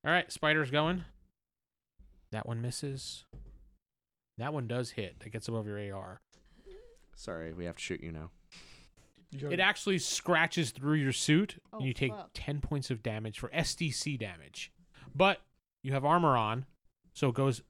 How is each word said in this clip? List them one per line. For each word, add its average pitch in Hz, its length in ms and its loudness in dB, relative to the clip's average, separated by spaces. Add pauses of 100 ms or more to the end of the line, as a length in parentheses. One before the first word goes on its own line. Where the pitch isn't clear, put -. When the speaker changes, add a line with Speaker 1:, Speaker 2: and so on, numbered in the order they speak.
Speaker 1:
All 156 60 4
right, 175 200 4
spider's 151 380 2
going. 165 340 2 (1300)
That 110 160 -6
one 117 160 -4
misses. 135 640 -6 (1120)
That 135 140 -4
one 135 160 -2
does 120 240 -2
hit. - 280 -8
That 107 100 -14
gets 110 180 -8
above 113 180 -2
your 104 120 -6
A 101 120 -6
R. 95 300 -10 (960)
Speaker 2:
Sorry, 82 360 -10
we 87 120 -8
have 85 120 -6
to - 60 -12
shoot - 180 -6
you 82 120 -10
now. 80 180 -10 (1000)
Speaker 3:
You 143 180 -8
Speaker 1:
It 175 100 0
actually 190 380 4
scratches 165 720 2
through 143 240 0
your 135 180 2
suit, 170 440 4 (160)
Speaker 4:
Oh, 220 60 -12
Speaker 1:
and 214 80 -2
you 127 60 0
take 135 200 -2
Speaker 4:
fuck. 202 200 -12
Speaker 1:
ten 147 280 -4
points 139 300 -4
of 110 120 -2
damage 107 360 -6
for 123 140 -8
S - 220 0
D 160 160 -2
C 143 260 -4
damage. 85 560 -10 (420)
But 185 260 4 (420)
you 135 100 -2
have 135 120 0
armor 156 320 6
on, 113 280 2 (500)
so 139 140 2
it 117 60 2
goes 135 360 2